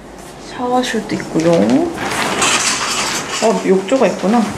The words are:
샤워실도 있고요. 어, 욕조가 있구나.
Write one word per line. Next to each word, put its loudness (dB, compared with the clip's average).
샤워실도 -2
있고요. 2
어, 0
욕조가 2
있구나. 2